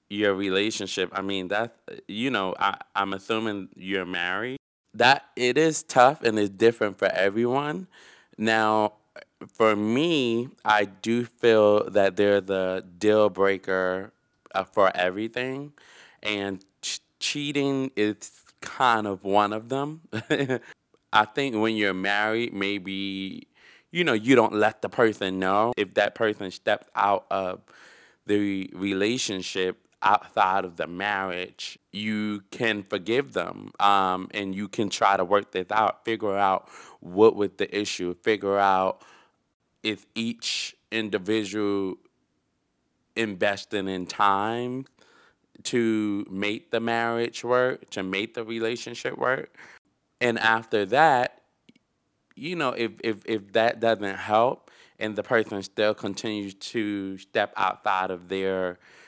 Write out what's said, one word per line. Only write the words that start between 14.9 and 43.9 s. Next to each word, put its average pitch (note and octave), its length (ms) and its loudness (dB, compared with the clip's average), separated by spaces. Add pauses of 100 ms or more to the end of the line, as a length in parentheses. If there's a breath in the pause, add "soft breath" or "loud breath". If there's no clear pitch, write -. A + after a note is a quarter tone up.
everything, B2 760 -4 (500 loud breath)
and G2 440 -4 (160)
ch-, - 180 -8 (200)
cheating C#3 760 -2
is G#2+ 360 -2 (280)
kind A2+ 480 0
of G2 160 -4
one G2+ 300 2
of A2 160 -8
them. D3 320 -6 (100)
<laughs> - 1000 -6
I G#2+ 100 6
think C3+ 320 -4
when A2 220 0
you're G2+ 160 2
married, G#2 600 -2
maybe, G2 920 -6 (440 loud breath)
you F3 120 0
know, D3+ 80 2
you A2+ 240 4
don't A2 200 6
let G#2 260 2
the G2+ 80 -4
person G2+ 500 0
know. G2+ 380 2
If G2 160 -2
that G#2 220 0
person G#2 360 -4
steps - 440 -4
out G2+ 360 0
of F#2+ 300 -4 (640 loud breath)
the G2+ 480 -2
relationship, F#2+ 1040 -2 (260)
outside G2 600 2
of E2+ 120 -12
the D#2+ 100 -4
marriage, F#2 880 -6 (140)
you G#2+ 580 -4
can A2 320 -2
forgive A2+ 520 -4
them, E2+ 460 -8
um, F#2+ 540 2
and G2 220 -6
you G2+ 120 -6
can G#2 220 -4
try G2 260 2
to F#2+ 80 0
work F#2+ 280 0
this F#2 180 -6
out, G#2+ 340 0
figure G#2+ 320 -4
out F#2+ 320 2 (340 loud breath)
what G2 340 6
was G2+ 220 -2
the G2+ 220 -4
issue, F2+ 440 -4
figure G2+ 340 0
out F#2+ 460 2 (800 loud breath)
if G#2 320 -6
each - 600 -6 (160)
individual G2+ 1080 -2 (1160)
investing G2+ 720 -2
in F#2 200 -4